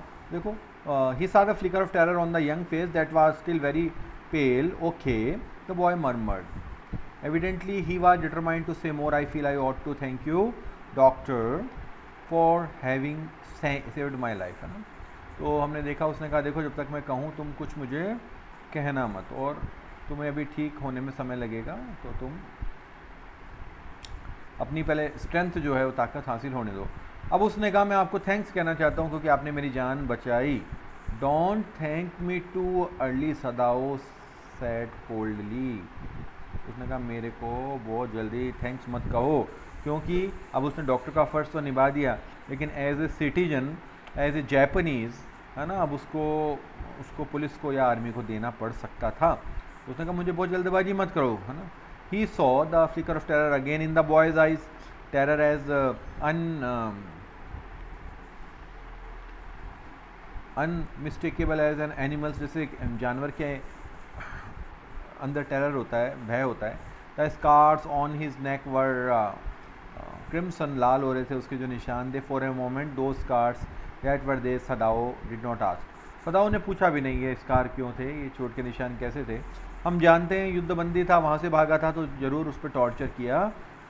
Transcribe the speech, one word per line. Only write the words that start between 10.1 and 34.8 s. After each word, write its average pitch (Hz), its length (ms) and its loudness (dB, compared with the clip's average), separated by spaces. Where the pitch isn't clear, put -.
you, 190 240 4
doctor, 131 680 6
for 165 360 4
having 135 360 0
sa-, 139 380 -4
saved 143 160 -2
my 123 180 -2
life", 92 300 -6
है 82 60 -10
ना? 208 160 -10
तो 147 200 2
हमने 147 240 -2
देखा, 143 240 0
उसने 156 220 -2
कहा, 147 120 2
"देखो, 143 220 0
जब 143 140 -4
तक 143 140 -6
मैं 147 120 -6
कहूँ, 139 340 -4
तुम 147 160 -8
कुछ 151 260 -8
मुझे 151 380 -4
कहना 143 320 0
मत, 95 260 -6
और 135 220 -2
तुम्हें 147 200 -4
अभी 147 160 -2
ठीक 147 340 -4
होने 131 220 -4
में 135 120 -6
समय 127 240 -6
लगेगा, 113 360 -4
तो 208 480 -8
तुम 127 120 -6
अपनी 139 220 -2
पहले 151 260 2
स्ट्रेंथ 170 440 -2
जो 147 220 0
है, 131 100 4
वो 131 80 0
ताकत 127 360 -2
हासिल 127 240 -4
होने 117 180 -2
दो।" 98 160 -6
अब 185 100 6
उसने 208 280 2
कहा, 202 140 6
"मैं 202 120 2
आपको 190 220 2
थैंक्स 196 340 -2
कहना 165 220 2
चाहता 156 280 2
हूँ, 160 80 -2
क्योंकि 156 180 -2
आपने 147 240 6
मेरी 143 180 -2
जान 131 360 0
बचाई।" 120 560 2
"Don't 170 420 2
thank 175 460 -4
me 180 120 0
too 180 300 2
early," 135 320 0
सदाओ 127 640 2
said 117 260 -2